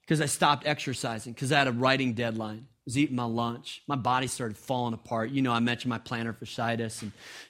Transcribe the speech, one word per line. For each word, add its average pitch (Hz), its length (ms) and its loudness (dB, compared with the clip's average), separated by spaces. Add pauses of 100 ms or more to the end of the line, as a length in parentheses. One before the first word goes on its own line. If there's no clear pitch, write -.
'cause 156 160 4
I 147 40 0
stopped 143 400 4
exercising, 123 680 -4
'cause 135 180 -2
I 147 60 6
had 135 100 6
a 123 40 2
writing 127 420 4
deadline. 110 540 -4
I - 180 -20
was 123 100 -4
eating 143 200 2
my 120 80 0
lunch. 117 600 -2
My 143 100 -2
body 127 320 2
started 113 280 -6
falling 123 380 -2
apart. 113 360 -2
You 135 120 0
know, 123 100 4
I 117 80 4
mentioned 120 300 0
my 117 80 -2
plantar 113 360 -4
fasciitis 113 680 -4
and 104 100 -8 (380)